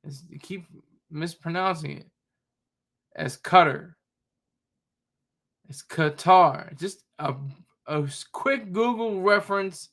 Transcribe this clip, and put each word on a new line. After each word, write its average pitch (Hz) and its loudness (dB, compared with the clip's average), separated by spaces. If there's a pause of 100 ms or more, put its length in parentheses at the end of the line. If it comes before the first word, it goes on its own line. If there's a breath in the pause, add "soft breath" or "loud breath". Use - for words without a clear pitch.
It's, 143 -14
they 170 -20
keep 180 -14 (440)
mispronouncing 165 -4
it - -20 (1080)
as 147 -6
Qatar. 170 4 (1800)
It's - -18
Qatar. 156 4
Just 180 -10 (160)
a, 147 -4 (540)
a 151 -2
s-, 139 -8
quick 247 -2
Google 220 0
reference 196 0